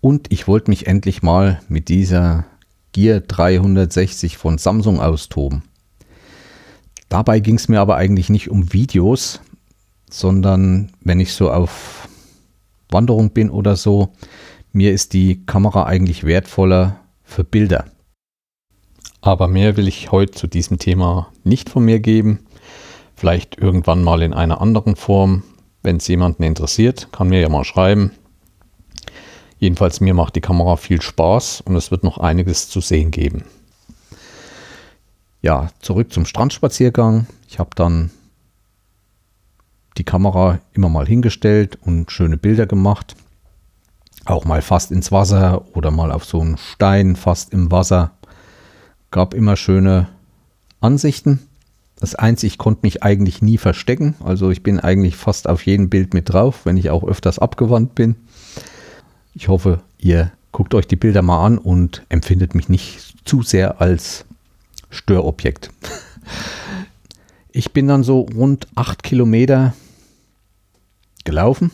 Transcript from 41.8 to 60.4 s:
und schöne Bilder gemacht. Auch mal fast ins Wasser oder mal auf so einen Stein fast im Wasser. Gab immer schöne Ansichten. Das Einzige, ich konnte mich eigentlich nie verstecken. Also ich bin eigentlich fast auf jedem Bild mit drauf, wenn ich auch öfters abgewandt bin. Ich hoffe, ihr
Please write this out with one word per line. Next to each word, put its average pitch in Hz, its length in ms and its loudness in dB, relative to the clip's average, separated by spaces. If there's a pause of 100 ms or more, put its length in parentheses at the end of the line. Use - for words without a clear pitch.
und 85 300 -4
schöne 80 260 0
Bilder 107 300 0
gemacht. 98 480 -2 (1120)
Auch - 200 -2
mal 80 160 -2
fast - 300 -2
ins 92 200 -2
Wasser 95 640 2
oder 78 140 -2
mal 80 220 0
auf 78 120 -6
so - 160 -4
einen 80 180 -2
Stein 98 580 2
fast - 360 -4
im 87 200 0
Wasser. 87 400 2 (960)
Gab 92 240 -2
immer 104 220 2
schöne 95 540 2 (720)
Ansichten. 139 580 0 (600)
Das - 140 -6
Einzige, 110 380 0
ich - 80 -16
konnte 110 240 -2
mich - 180 -2
eigentlich 98 400 0
nie 110 160 2
verstecken. 131 560 -2 (100)
Also 92 280 -2
ich 90 100 -4
bin 101 180 0
eigentlich 95 360 0
fast - 340 -4
auf 87 160 -2
jedem 98 240 2
Bild 95 240 0
mit 87 160 -2
drauf, 107 360 0
wenn 90 120 0
ich 85 140 -2
auch 82 120 -2
öfters - 360 -4
abgewandt 117 560 0
bin. 117 200 0 (1160)
Ich - 140 -8
hoffe, 92 340 0 (160)
ihr 85 340 2 (200)